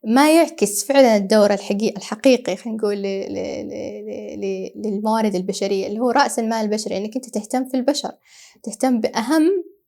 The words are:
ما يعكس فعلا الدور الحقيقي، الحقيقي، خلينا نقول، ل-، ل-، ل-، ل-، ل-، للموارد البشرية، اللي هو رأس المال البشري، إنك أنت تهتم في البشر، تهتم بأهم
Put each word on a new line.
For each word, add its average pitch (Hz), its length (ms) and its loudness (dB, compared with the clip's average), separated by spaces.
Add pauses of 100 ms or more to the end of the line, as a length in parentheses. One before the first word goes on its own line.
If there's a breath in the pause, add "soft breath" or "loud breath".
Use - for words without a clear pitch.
ما 277 320 6
يعكس - 480 2
فعلا 262 320 6
الدور 208 360 4
الحقيقي، 208 440 -2
الحقيقي، 247 600 2
خلينا 226 220 -10
نقول، 208 180 -2
ل-، 196 60 -6
ل-، 196 300 -4
ل-، 208 1080 -8
ل-، - 0 -
ل-، 196 480 -8
للموارد 214 460 -2
البشرية، 196 520 -4
اللي 208 140 -6
هو 247 100 0
رأس 247 280 0
المال 226 260 -2
البشري، 208 320 -4
إنك 220 200 -6
أنت 254 120 -8
تهتم 254 360 -4
في 262 120 -6
البشر، 269 340 -2 (520 soft breath)
تهتم 240 380 0
بأهم 320 640 2 (240)